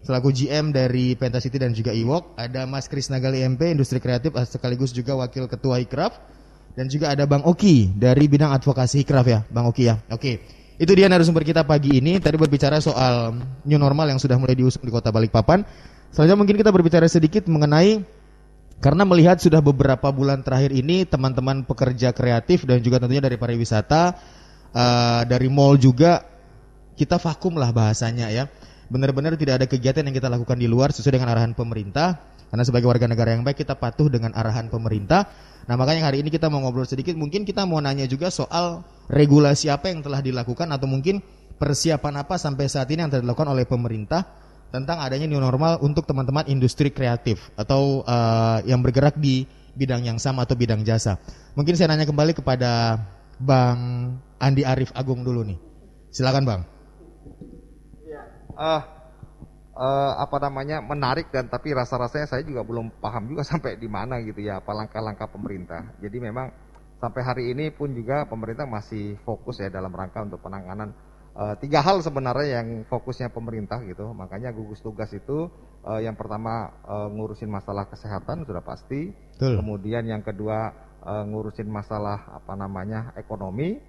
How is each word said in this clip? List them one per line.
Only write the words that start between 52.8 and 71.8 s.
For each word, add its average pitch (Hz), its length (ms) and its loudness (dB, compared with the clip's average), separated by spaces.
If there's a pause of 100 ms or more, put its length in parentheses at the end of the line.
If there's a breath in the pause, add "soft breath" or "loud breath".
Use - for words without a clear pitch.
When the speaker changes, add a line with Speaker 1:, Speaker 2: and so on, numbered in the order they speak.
Speaker 1:
Bang 123 720 0 (240)
Andi 135 240 2
Arif 131 320 -2
Agung 123 320 -6
dulu 120 180 -2
nih. 98 140 -8 (560)
Silakan, 135 320 0
Bang. 101 160 -2 (1400)
Speaker 2:
Iya. 151 180 -18 (340)
Eh, 156 260 -2 (920)
eh, 135 400 -2
apa 139 240 -6
namanya, 139 400 -6
menarik 139 520 -4
dan 127 160 -4
tapi 123 240 -8
rasa-rasanya 127 560 -4
saya 135 160 -6
juga 135 200 -10
belum 113 360 -10
paham 107 320 -8
juga 151 160 -6
<laughs> - 40 -8
sampai 139 240 -6
di 110 120 -12
mana 113 320 -8
gitu 107 200 -12
ya, 101 200 -8
apa - 120 -12
langkah-langkah 107 560 -10
pemerintah. 90 720 -14
Jadi 104 200 -12
memang 120 320 -12 (440)
sampai 123 280 -8
hari 127 280 -6
ini 147 200 -6
pun 143 200 -8
juga 127 320 -6
pemerintah 113 400 -10
masih 104 600 -10
fokus 110 360 -10
ya 98 80 -8
dalam 92 240 -10
rangka 95 320 -12
untuk 95 160 -14
penanganan, 98 560 -14 (400 soft breath)
eh, 104 240 -8
tiga 143 240 0